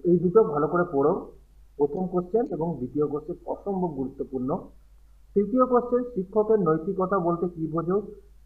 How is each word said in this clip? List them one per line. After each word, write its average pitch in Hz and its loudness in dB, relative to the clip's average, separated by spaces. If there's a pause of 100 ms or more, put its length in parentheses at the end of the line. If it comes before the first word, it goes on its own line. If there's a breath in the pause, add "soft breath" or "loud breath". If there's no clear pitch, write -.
এই 175 4
দুটো 185 6
ভালো 147 0
করে 175 2
পড়ো। 151 0 (460)
প্রথম 180 0
কোশ্চেন 180 -2
এবং 165 -4
দ্বিতীয় 135 -2
কোশ্চেন 147 -6 (100)
অসম্ভব 180 -4
গুরুত্বপূর্ণ। 131 -4 (760)
তৃতীয় 208 2
কোশ্চেন, 247 2 (120)
"শিক্ষকের 214 2
নৈতিকতা 180 0
বলতে 170 0
কী 160 -6
বোঝো? 165 0 (440)